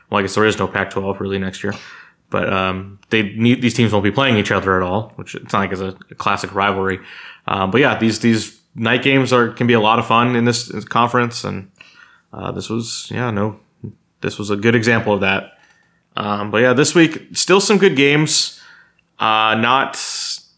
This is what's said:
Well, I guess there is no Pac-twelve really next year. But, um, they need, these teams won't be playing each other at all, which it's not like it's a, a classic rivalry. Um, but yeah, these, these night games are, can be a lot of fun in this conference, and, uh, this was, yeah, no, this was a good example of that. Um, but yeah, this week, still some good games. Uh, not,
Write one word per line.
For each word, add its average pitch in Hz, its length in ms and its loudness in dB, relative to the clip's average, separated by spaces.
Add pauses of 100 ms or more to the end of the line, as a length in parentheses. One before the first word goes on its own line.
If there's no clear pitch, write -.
(100)
Well, 104 100 0
I - 20 0
guess 95 120 -4
there 107 120 4
is 104 120 2
no 98 80 0
Pac-twelve 98 540 -4
really 98 180 -4
next 95 240 -8
year. 101 120 -4 (560)
But, 90 220 -2
um, 95 460 -4 (120)
they 107 260 0
need, 120 240 4
these 117 140 0
teams 117 180 2
won't 104 120 0
be 104 60 2
playing 131 280 2
each 101 140 0
other 95 240 2
at 92 100 0
all, 104 300 -4
which - 180 -16
it's - 180 -10
not 110 80 0
like 95 120 -4
it's 95 80 -8
a, 95 140 -8 (160)
a - 40 -20
classic 95 400 -4
rivalry. 95 460 0 (480)
Um, 95 240 -2
but 120 80 4
yeah, 123 180 2
these, 110 220 0
these 113 400 0 (160)
night 113 260 0
games 135 300 2
are, 120 160 4
can 120 180 -2
be 120 60 4
a 113 80 6
lot 110 180 4
of 117 80 -2
fun 120 300 2
in 117 80 2
this 120 260 0 (140)
conference, 120 580 0
and, 98 260 -8 (640)
uh, 95 200 -8
this 95 160 -10
was, 117 440 -8
yeah, 117 200 -4
no, 104 240 -4 (640)
this - 180 -6
was 101 120 -8
a 101 60 0
good 117 200 2
example 113 360 2
of 101 100 2
that. 98 320 -2 (640)
Um, 104 360 -6
but 107 60 2
yeah, 127 140 4
this 139 220 2
week, 165 260 4 (120)
still 190 280 2
some 202 180 2
good 175 180 4
games. 147 640 2 (580)
Uh, 110 380 2
not, 123 400 0 (600)